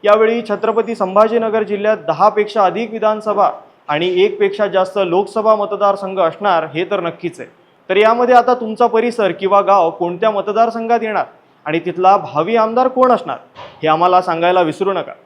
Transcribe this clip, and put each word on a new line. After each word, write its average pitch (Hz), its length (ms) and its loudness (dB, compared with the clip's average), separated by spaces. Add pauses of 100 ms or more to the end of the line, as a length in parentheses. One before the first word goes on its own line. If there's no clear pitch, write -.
यावेळी 220 380 2
छत्रपती 220 540 -4
संभाजीनगर 220 680 0
जिल्ह्यात 208 340 -2 (100)
दहा 170 220 2
पेक्षा 208 360 -2
अधिक 208 260 -2
विधानसभा 214 580 -2 (380)
आणि 165 200 -2 (160)
एक 208 160 -2
पेक्षा 202 280 -2
जास्त 185 320 -2
लोकसभा 202 560 0
मतदारसंघ 196 640 -2
असणार 170 540 0
हे 165 180 -4
तर 196 80 -2
नक्कीच 170 400 -8
आहे. 127 100 -16 (400)
तर 190 80 2
यामध्ये 240 380 4
आता 247 180 4
तुमचा 233 340 0
परिसर 226 440 0
किंवा 190 300 2
गाव 185 280 4
कोणत्या 175 420 -2
मतदारसंघात 226 720 0
येणार 208 220 -4 (400)
आणि 156 200 -2
तिथला 185 320 4
भावी 160 380 -4
आमदार 233 320 2
कोण 254 240 2
असणार 160 260 0 (460)
हे 156 40 0
आम्हाला 180 340 4
सांगायला 175 400 2
विसरू 180 320 -2
नका. 170 180 -6 (140)